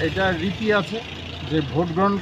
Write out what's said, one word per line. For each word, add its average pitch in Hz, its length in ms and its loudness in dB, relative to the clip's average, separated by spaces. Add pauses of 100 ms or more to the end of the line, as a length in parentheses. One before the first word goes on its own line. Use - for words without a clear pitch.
এটা 180 320 2 (100)
রীতি 208 300 0
আছে 208 280 0 (500)
যে 156 100 4 (120)
ভোট 160 200 2
গ্রহণ 196 300 2